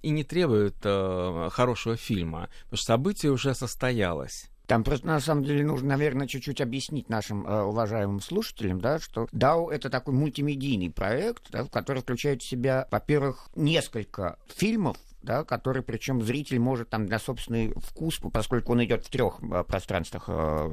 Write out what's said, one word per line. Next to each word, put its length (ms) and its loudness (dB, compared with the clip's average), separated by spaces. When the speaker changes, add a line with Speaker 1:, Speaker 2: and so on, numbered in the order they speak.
Speaker 1:
и 80 0
не 120 2
требует, 640 4
э, 640 2
хорошего 460 2
фильма, 520 -2
потому 120 -8
что 160 -2
событие 400 2
уже 220 0
состоялось. 920 -2
Speaker 2:
Там 160 4
просто, 220 0
на 140 2
самом 240 2
деле, 200 2
нужно, 240 0
наверное, 380 2
чуть-чуть 340 -6
объяснить 500 -4
нашим, 360 -2
э, 160 2
уважаемым 580 0
слушателям, 600 -2
да, 200 0
что 320 -4
«Дау» — 380 4
это 200 -4
такой 240 -2
мультимедийный 760 0
проект, 600 -2
да, 140 -4
в 40 -8
который 320 -2
включает 420 -2
в 60 -10
себя, 420 0
во-первых, 640 0
несколько 920 0
фильмов, 500 2
да, 220 -2
которые, 400 -2
причём 360 -2
зритель 380 0
может 300 2
там 180 -2
на 140 0
собственный 560 -2
вкус, 420 -4
поскольку 400 2
он 120 6
идёт 200 2
в 40 -14
трёх, 320 0
э, 220 0
пространствах, 640 -4
э, 460 0